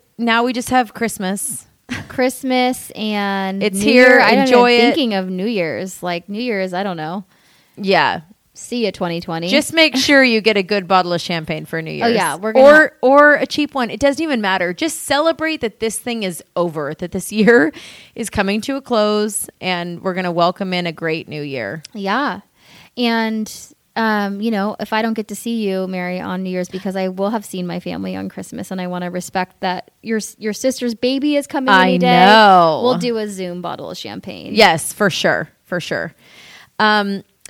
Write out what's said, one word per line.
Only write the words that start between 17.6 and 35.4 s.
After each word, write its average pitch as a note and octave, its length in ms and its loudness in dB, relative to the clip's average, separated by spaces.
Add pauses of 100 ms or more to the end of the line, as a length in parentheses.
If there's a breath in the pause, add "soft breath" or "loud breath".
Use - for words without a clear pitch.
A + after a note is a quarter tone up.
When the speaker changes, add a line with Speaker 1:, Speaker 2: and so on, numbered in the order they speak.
Speaker 1:
is A3+ 140 -8
coming G#3 320 -2
to C4+ 140 -6
a C#4 60 -6
close, G#3+ 680 -2 (120)
and F3 400 -6
we're F#3 120 -4
gonna F3+ 180 -4
welcome F3+ 420 0
in F3 140 -2
a E3+ 40 -4
great D#3+ 380 -6
new D3 120 -10
year. C3 420 -8 (100)
Speaker 2:
Yeah. G3+ 480 -4 (560 soft breath)
And, A3+ 520 -2 (460)
um, G#3 460 -2
you A3+ 100 -2
know, G#3 300 -2
if G#3 100 -8
I A3 120 -2
don't A3+ 100 -2
get G#3+ 160 -6
to G#3 80 -10
see A#3 280 -4
you, F#3+ 220 -2
Mary, F#3 320 -6
on F#3 240 -6
New F#3 60 -6
Year's, F3+ 180 -4
because F#3 300 -8
I F#3+ 100 -2
will F#3+ 220 -4
have G#3+ 160 -6
seen F3+ 200 -8
my F3 140 -6
family F3+ 380 -8
on F#3+ 100 -8
Christmas, F#3 440 -12
and F#3 100 -8
I F3+ 60 -6
wanna F3+ 220 -8
respect F3+ 520 -8
that F#3 300 -6 (100)
your A3 160 -4
s-, - 200 -8
your G#3+ 140 -6
sister's B3 440 -4
baby C#4 420 0
is C#4+ 100 -2
coming C4 220 -4
Speaker 1:
I F#3 200 6
Speaker 2:
any F3+ 100 2
day. F3+ 260 6
Speaker 1:
know. F#3+ 580 8
Speaker 2:
We'll B3+ 140 2
do A#3 220 -2
a G#3+ 100 -6
Zoom F3+ 320 -8
bottle E3+ 280 -10
of - 80 -12
champagne. A2 560 -12
Speaker 1:
Yes, G3 380 4
for G3+ 180 0
sure. D3+ 380 0 (160)